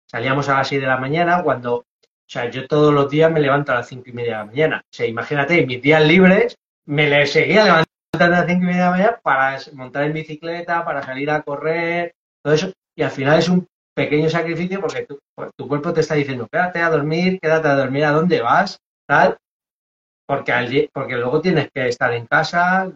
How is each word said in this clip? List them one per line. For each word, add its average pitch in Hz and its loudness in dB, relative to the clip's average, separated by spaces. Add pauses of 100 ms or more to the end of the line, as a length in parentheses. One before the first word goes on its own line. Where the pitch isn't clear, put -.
salíamos 131 -2
a 135 2
las 135 -2
seis 139 -2
de 135 -4
la 131 2
mañana 170 0
cuando, 123 -2
o 120 -6 (420)
sea, 120 -6
yo 131 -8
todos 151 4
los 139 2
días 156 4
me 160 0
levanto 143 0
a - 0
las - -4
cinco 127 -18
y - -18
media 117 -6
de 110 -6
la 107 -8
mañana. 123 -2
O - -20
sea, 120 -4
imagínate, 139 0
mis 123 -8
días 156 4
libres 185 4 (300)
me 147 0
le 143 2
seguía 160 2
levantando 165 4 (300)
a 175 4
las 175 2
cinco 180 0
y 185 0
media 180 0
de 180 2
la 180 4
mañana 202 0
para 135 0
s-, 151 -16
montar 131 -6
en 151 -2
bicicleta, 165 -6
para 143 -6
salir 147 -6
a 151 -2
correr, 170 -4 (280)
todo 147 2
eso. 185 -2 (240)
Y 151 -4
al 135 -2
final 143 2
es 170 2
un 180 2 (280)
pequeño 147 0
sacrificio 170 -4
porque 131 -6
tu, - -18 (160)
pues, - -14
tu - -14
cuerpo 143 -4
te 160 0
está 151 -2
diciendo, 135 -4
"Quédate 180 -2
a 165 0
dormir, 165 0
quédate 156 2
a 139 4
dormir, 135 0
¿a 147 2
dónde 160 2
vas?", 143 0 (280)
tal, 151 4 (880)
porque 135 -4
al 120 -2
lle-, 143 0
porque 131 -6
luego 127 -2
tienes 160 0
que 127 -4
estar 120 -2
en 117 -6
casa, 175 0